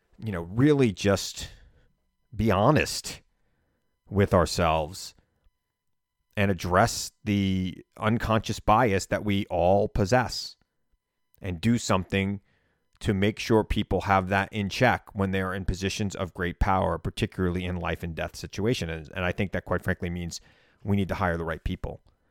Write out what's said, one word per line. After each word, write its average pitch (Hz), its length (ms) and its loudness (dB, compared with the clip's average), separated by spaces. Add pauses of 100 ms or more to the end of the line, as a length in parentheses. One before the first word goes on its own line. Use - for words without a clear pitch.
(180)
you 110 120 -8
know, 87 120 -4
really 123 500 4
just - 560 0 (880)
be 107 160 2
honest 104 720 2 (880)
with 98 240 2
ourselves 80 800 0 (1200)
and 101 140 2
address 92 600 0 (120)
the 95 580 0 (140)
unconscious 110 640 0
bias 107 460 2
that 98 180 -4
we 101 220 0
all 95 420 2
possess 107 680 -2 (840)
and 87 220 -6
do 117 160 2
something 98 640 -2 (580)
to 110 160 0
make 101 240 0
sure 110 260 2
people 98 380 -2
have 95 260 2
that 98 240 0
in 101 160 -2
check 107 460 0
when 98 160 -2
they 95 100 -2
are 92 140 -4
in 95 100 -8
positions 95 500 -4
of 92 200 -8
great 87 260 -4
power, 92 380 2
particularly 92 640 -2
in 90 120 -4
life 85 260 -6
and 85 120 -8
death 80 220 -8
situations. 95 540 -4 (180)
And, - 80 -16
and 92 80 -4
I 90 80 0
think 98 200 -4
that, 90 120 -4
quite 87 180 -2
frankly, 90 280 -4
means 87 320 -8 (420)
we 101 120 0
need 95 120 0
to 90 60 -4
hire 87 240 0
the 82 60 -4
right 80 200 -8
people 87 380 -6 (280)